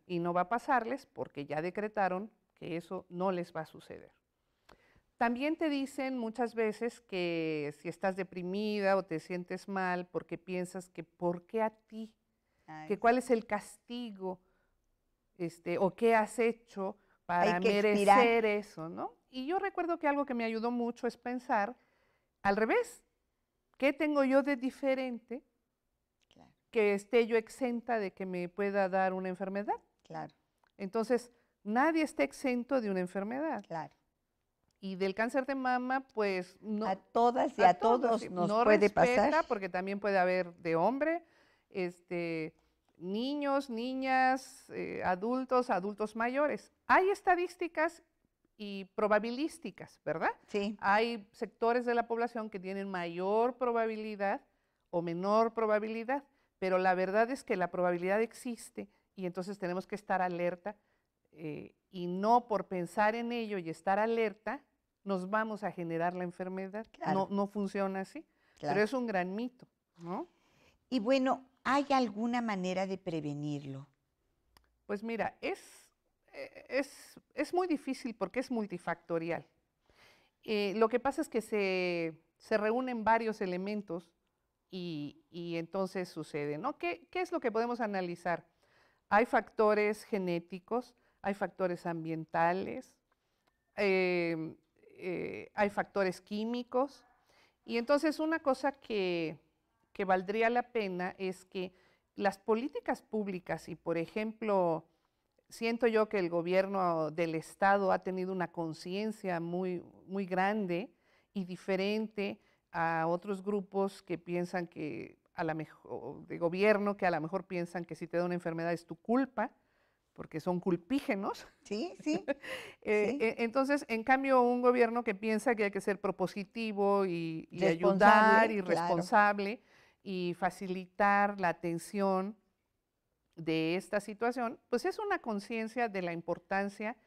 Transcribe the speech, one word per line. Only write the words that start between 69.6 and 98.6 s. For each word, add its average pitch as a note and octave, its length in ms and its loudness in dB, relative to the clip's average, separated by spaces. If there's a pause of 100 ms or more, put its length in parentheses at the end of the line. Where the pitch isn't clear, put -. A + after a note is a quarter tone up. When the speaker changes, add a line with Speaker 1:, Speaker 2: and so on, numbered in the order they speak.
Speaker 1:
¿no? F3+ 300 -8 (640)
Speaker 2:
Y B3+ 100 0
bueno, C4 460 2 (180)
¿hay C#4 260 2
alguna A#3 500 0
manera F#3+ 460 -2
de F#3+ 120 -4
prevenirlo? D3 880 -6 (1000)
Speaker 1:
Pues G3+ 180 -6
mira, A3+ 360 -4
es, - 500 -8 (420)
eh, - 360 -16
es, - 520 -4 (140)
es D4+ 200 -2
muy F4+ 120 2
difícil C4+ 480 -4
porque G3 260 -4
es B3 100 -8
multifactorial. E3+ 960 -4 (960)
Eh, G#3 320 0
lo A3 120 6
que B3 100 0
pasa C#4 220 -2
es D4 80 -4
que A3 140 -2
se, F3+ 720 0 (240)
se - 180 -2
reúnen A3+ 480 -2
varios A3 380 2
elementos F#3 680 -6 (600)
y, E3+ 600 -8
y E3+ 260 -8
entonces F#3 520 -4
sucede, D3 500 -6
¿no? C4 200 -6
¿Qué, F4 320 -6
qué F4+ 100 -4
es F4+ 120 -4
lo D#4+ 80 -2
que A3+ 120 -2
podemos A#3+ 280 -2
analizar? F3+ 640 -4 (640)
Hay G#3+ 160 6
factores G#3+ 800 2
genéticos, F#3 880 -4 (260)
hay G3 140 -4
factores F3+ 500 -2
ambientales, E3+ 1080 -2 (840)
eh, F3+ 800 2 (460)
eh, E3 540 -6
hay G#3 140 2
factores G3 520 -2
químicos. A#3+ 840 -4 (600)
Y A3+ 120 -6
entonces C#4+ 440 2
una D#4+ 180 0
cosa C4+ 340 0